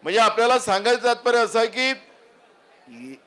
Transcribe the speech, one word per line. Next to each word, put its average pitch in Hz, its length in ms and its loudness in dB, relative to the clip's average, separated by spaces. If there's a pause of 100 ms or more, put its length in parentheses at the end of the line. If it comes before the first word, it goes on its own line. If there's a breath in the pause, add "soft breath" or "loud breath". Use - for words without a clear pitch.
म्हणजे 180 160 0
आपल्याला 226 400 2
सांगायचं 220 440 0
तात्पर्य 240 360 0
असं 226 200 0
आहे 233 80 2
की - 1500 -10 (120)